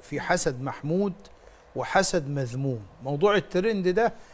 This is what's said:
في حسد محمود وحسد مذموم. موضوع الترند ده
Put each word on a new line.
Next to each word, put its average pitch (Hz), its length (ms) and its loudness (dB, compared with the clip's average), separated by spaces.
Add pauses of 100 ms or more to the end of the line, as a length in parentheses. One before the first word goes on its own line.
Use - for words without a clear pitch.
في - 180 -6
حسد 151 420 0
محمود 175 500 -2 (640)
وحسد 170 520 2
مذموم. 131 520 -4 (220)
موضوع 147 340 2
الترند 185 520 0
ده 214 240 2 (220)